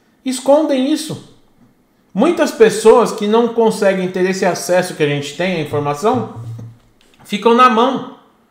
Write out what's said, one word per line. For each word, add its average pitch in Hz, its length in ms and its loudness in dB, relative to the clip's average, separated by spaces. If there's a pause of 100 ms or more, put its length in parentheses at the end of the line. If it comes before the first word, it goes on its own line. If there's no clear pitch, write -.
(240)
escondem 277 680 0
isso. - 360 -6 (840)
Muitas 311 380 0
pessoas 208 640 4
que 208 160 -6
não 226 200 2
conseguem 196 600 0
ter 185 200 -2
esse 190 160 -2
acesso 180 500 -2
que - 80 -4
a 147 40 2
gente 143 300 -4
tem 180 200 -4
à 160 40 -4
informação 147 760 -4 (880)
ficam 226 300 0
na 254 160 6
mão 240 460 0 (340)